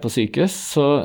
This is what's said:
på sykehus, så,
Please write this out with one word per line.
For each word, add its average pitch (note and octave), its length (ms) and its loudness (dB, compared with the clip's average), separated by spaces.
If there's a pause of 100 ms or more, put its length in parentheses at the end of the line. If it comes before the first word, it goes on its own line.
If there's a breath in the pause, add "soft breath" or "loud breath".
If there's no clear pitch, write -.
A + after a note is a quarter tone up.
på A#2 100 -4
sykehus, B2+ 400 0
så, C#3+ 520 0